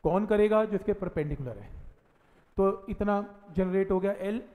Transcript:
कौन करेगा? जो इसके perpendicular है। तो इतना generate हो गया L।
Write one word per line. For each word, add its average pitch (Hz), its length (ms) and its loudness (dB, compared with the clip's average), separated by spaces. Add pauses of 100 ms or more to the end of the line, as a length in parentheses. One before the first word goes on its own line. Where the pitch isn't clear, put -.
कौन 185 220 2
करेगा? 214 380 4
जो 214 100 -2
इसके 202 200 0
perpendicular 147 640 -6
है। 101 120 -16 (840)
तो 196 320 2
इतना 202 360 0 (320)
generate 190 340 2
हो 190 100 4
गया 196 140 0 (160)
L। 226 100 -4 (140)